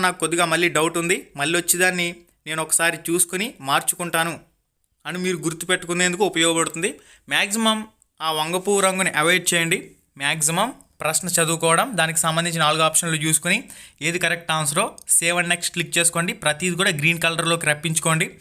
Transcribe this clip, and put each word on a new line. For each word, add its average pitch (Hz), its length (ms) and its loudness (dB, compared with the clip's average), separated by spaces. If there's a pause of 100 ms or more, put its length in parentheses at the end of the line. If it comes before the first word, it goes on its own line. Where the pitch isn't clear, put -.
నాకు 180 180 2
కొద్దిగా 170 300 2
మళ్ళీ 170 240 4
డౌట్ 165 240 2
ఉంది, 170 160 0 (240)
మళ్ళీ 156 200 0
వచ్చేదాన్ని 175 460 2 (400)
నేను 156 180 -4
ఒకసారి 165 340 0 (100)
చూసుకుని 180 380 0 (220)
మార్చుకుంటాను 165 640 0 (720)
అని 160 200 -6
మీరు 185 220 0
గుర్తుపెట్టుకునేందుకు 175 840 -2
ఉపయోగపడుతుంది. 165 600 0 (420)
మ్యాక్సిమం 214 480 0 (400)
ఆ 156 180 -2
వంగపువ్వు 185 480 0
రంగుని 185 260 0 (100)
అవాయిడ్ 175 300 2
చేయండి. 170 280 0 (420)
మ్యాక్సిమం 165 480 0 (320)
ప్రశ్న 156 240 -2 (100)
చదువుకోవడం, 165 520 2 (120)
దానికి 160 240 0
సంబంధించి 165 400 0
నాలుగు 156 240 4
ఆప్షన్లు 160 380 0
చూసుకుని 175 320 0 (480)
ఏది 170 200 -2
కరెక్ట్ 170 320 -2
ఆన్సరో 156 280 0 (300)
save 170 260 2
and 175 120 -2
next 175 200 -4
క్లిక్ 160 240 -4
చేసుకోండి. 170 360 0 (100)
ప్రతిది 160 380 0
కూడా 196 180 2
గ్రీన్ 165 260 0
కలర్‌లోకి 165 460 0
రప్పించుకోండి. 160 560 0 (120)